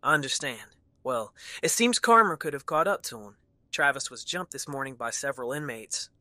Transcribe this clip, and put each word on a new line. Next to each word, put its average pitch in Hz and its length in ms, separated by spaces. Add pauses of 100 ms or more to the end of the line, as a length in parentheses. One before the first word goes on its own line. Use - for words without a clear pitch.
I 143 120
understand. 135 460 (440)
Well, 117 280 (300)
it 160 80
seems 233 280
karma 226 380
could 147 180
have 139 120
caught 160 220
up 196 160
to - 140
him. 104 180 (340)
Travis 139 400
was 117 140
jumped 180 280
this - 160
morning 135 260
by 117 160
several 131 420
inmates. 135 580 (100)